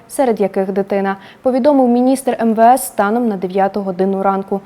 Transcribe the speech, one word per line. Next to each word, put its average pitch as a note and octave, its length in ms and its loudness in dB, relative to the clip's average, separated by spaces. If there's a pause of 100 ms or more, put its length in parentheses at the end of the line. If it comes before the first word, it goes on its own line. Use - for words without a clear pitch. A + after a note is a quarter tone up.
серед A#3+ 320 -2
яких G3 320 -2
дитина, G3 440 -2 (260)
повідомив C4 460 2
міністр B3 520 0
М A3+ 140 0
В A3+ 60 0
С B3+ 260 4
станом A3 420 -2
на G3+ 80 -2
дев'яту F#3+ 440 -2
годину F#3+ 420 -2
ранку. G3 440 -2